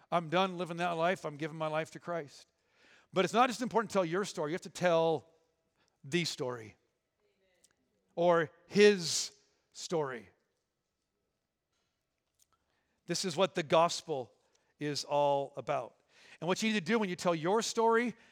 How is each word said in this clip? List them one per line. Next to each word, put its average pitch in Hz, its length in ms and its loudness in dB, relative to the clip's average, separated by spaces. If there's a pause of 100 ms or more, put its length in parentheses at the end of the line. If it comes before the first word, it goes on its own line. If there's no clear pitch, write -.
(100)
I'm 165 180 0
done 180 300 0
living 170 200 -6
that 175 180 -2
life, 170 280 0
I'm 147 120 -8
giving 156 200 -8
my 156 120 -4
life 156 240 -4
to 160 80 -14
Christ." 165 480 -10 (640)
But 180 120 2
it's 170 100 -2
not 254 140 6
just 233 140 -6
important 208 280 -2
to - 20 -16
tell 190 120 2
your 175 200 -2
story, 151 260 -6
you 165 40 -4
have 185 80 -6
to 190 60 -16
tell 165 600 0 (760)
the 160 220 0
story. 120 500 -8 (1400)
Or 170 340 4 (160)
his 196 640 4 (420)
story. 131 580 -6 (2750)
This 170 180 -4
is 160 120 -6
what 185 180 2
the 180 80 -2
gospel 160 720 0 (480)
is 147 240 -4
all 143 520 0
about. 123 380 -6 (460)
And 160 80 -8
what 185 120 0
you 220 120 0
need 202 120 -2
to 180 80 -2
do 233 60 4
when 208 100 -2
you 180 80 -6
tell 175 200 0
your 185 260 0
story 226 520 0 (180)